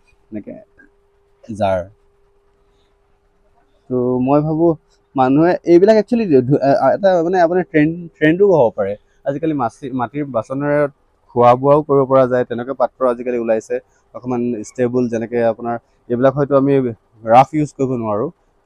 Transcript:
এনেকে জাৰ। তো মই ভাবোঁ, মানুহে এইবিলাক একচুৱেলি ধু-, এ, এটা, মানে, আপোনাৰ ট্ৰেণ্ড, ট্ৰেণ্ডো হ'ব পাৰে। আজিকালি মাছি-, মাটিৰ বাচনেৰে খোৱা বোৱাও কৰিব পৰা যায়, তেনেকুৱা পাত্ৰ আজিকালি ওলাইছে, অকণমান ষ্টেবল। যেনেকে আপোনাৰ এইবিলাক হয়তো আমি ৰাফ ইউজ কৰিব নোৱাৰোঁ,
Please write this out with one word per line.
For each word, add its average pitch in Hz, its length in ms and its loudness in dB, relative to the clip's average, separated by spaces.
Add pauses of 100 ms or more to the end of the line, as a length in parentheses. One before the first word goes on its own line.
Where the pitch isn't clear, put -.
(300)
এনেকে 107 280 -14 (840)
জাৰ। 98 360 -4 (2000)
তো 127 60 -4 (220)
মই 135 220 0
ভাবোঁ, 160 320 0 (440)
মানুহে 135 360 2 (120)
এইবিলাক 180 320 6
একচুৱেলি 220 300 0 (140)
ধু-, 127 200 0
এ, 139 100 2 (180)
এটা, 190 220 2 (120)
মানে, 180 180 -2
আপোনাৰ 175 220 2
ট্ৰেণ্ড, 156 300 0 (180)
ট্ৰেণ্ডো 170 380 0
হ'ব 151 220 4
পাৰে। 101 220 -4 (320)
আজিকালি 151 300 -4
মাছি-, 131 380 -6
মাটিৰ 131 320 -6
বাচনেৰে 139 560 -4 (440)
খোৱা 120 300 4
বোৱাও 143 280 4
কৰিব 139 220 2
পৰা 131 220 2
যায়, 123 180 -2
তেনেকুৱা 120 300 -8
পাত্ৰ - 340 -4
আজিকালি 123 300 -4
ওলাইছে, 113 360 -2 (400)
অকণমান 120 280 -6 (200)
ষ্টেবল। 123 460 -4
যেনেকে 113 340 -6
আপোনাৰ 117 340 -4 (320)
এইবিলাক 123 260 0
হয়তো 143 220 -2
আমি 139 180 2 (500)
ৰাফ 117 240 4
ইউজ 151 240 -4
কৰিব 131 200 -4
নোৱাৰোঁ, 113 360 -4 (380)